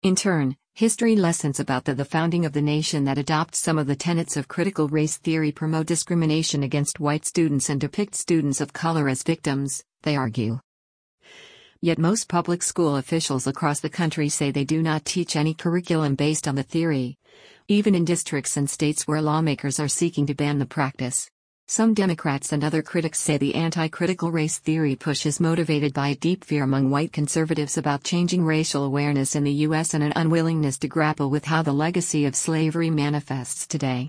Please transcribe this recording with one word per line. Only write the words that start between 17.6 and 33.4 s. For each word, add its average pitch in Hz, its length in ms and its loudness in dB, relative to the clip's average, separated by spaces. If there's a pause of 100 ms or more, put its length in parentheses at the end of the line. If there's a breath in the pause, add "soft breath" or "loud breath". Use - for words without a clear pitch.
even 208 300 4
in 170 80 2
districts 160 520 -2
and 143 140 0
states - 380 -2
where 151 120 0
lawmakers 151 600 0
are 147 80 0
seeking 156 380 0
to 143 80 -2
ban 147 260 0
the 135 40 2
practice. 131 640 -4 (420)
Some 226 220 4
Democrats 170 600 0
and 147 120 0
other 156 160 0
critics 160 400 -2
say 147 160 0
the 139 180 0
anti-critical 165 760 -2
race 160 240 0
theory 156 400 0
push 147 300 -2
is 147 120 0
motivated 160 540 2
by 143 160 0
a 143 60 0
deep 175 280 -2
fear 147 220 0
among 135 240 2
white 143 240 0
conservatives 151 640 0
about 143 280 -2
changing 175 380 2
racial 156 420 2
awareness 143 520 0
in 143 80 2
the 143 80 2
U 151 220 2
S 160 180 0
and 151 100 2
an 147 140 0
unwillingness 160 640 2
to 147 100 -4
grapple 151 400 0
with 143 160 0
how 160 160 2
the 151 140 0
legacy 160 500 0
of 135 100 0
slavery 160 540 0
manifests 147 800 -2